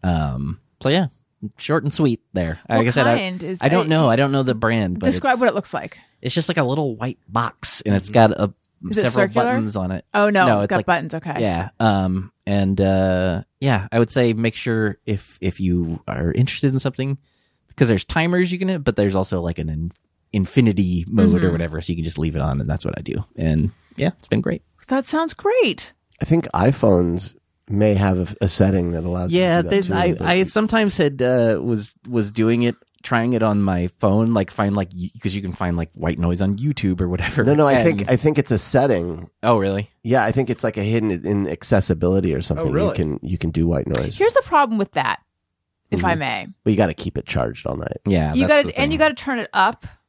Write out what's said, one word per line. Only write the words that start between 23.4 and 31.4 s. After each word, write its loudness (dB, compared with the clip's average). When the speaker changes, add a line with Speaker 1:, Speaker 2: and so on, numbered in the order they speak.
Speaker 1:
yeah, -2
it's -20
been 0
great. -4
Speaker 2:
That 0
sounds -2
great. -2
Speaker 4:
I -2
think 2
iPhones 2
may 2
have 0
a, 0
a 2
setting 2
that -4
allows -4
you 2
to 2
Speaker 1:
Yeah, 2
Speaker 4:
do -2
that -
Speaker 1:
they, 2
Speaker 4:
too, -4
Speaker 1:
I, 2
Speaker 4:
but -6
Speaker 1:
I 4
sometimes 0
had, 0
uh, 2